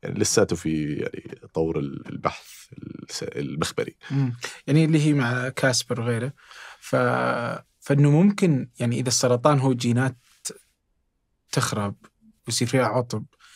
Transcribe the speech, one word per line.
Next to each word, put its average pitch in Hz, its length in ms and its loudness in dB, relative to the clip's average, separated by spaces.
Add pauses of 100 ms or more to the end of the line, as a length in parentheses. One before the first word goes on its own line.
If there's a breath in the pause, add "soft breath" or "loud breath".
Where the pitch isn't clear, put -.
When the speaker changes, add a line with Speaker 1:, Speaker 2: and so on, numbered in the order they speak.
Speaker 1:
يعني 95 160 -6
لساته 104 380 2
في، 76 380 -4
يعني، - 460 -10 (140)
طور 80 240 -2
ال-، 71 300 -8
البحث - 380 -8 (260)
الس-، - 500 -14
المخبري. - 760 -6 (140)
Speaker 2:
مم. 135 260 -2 (300 loud breath)
يعني 160 180 4
اللي 151 220 4
هي 151 60 4
مع 123 360 0
كاسبر 123 520 -2
وغيره. 120 320 -2 (480 loud breath)
ف-، 123 840 -2 (180)
فإنه 143 300 4
ممكن، 170 580 4 (120)
يعني، 120 200 0
إذا 127 80 -2
السرطان 123 500 4
هو 135 140 2
جينات 123 440 0 (1400)
تخرب، 107 420 -2 (540)
ويصير 117 200 -2
فيها 131 180 2
عطب، 117 380 -2 (320 loud breath)